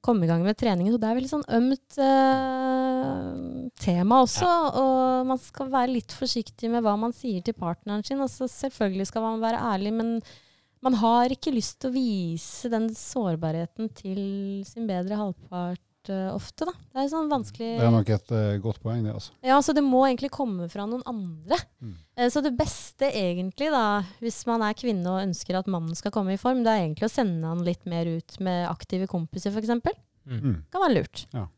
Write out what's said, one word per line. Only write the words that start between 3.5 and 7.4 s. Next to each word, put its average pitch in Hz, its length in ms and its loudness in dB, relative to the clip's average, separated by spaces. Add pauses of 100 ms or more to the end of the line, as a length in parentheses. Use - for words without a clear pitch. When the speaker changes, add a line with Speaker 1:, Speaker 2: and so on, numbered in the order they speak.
Speaker 1:
tema 196 460 6
også, - 180 0
Speaker 2:
Ja. 339 280 4 (100)
Speaker 1:
og 262 460 4
man 262 120 0
skal - 320 -8
være 262 220 2
litt 240 200 -2
forsiktig - 580 -4
med 233 120 0
hva 208 160 2
man 233 140 -2
sier 214 300 -4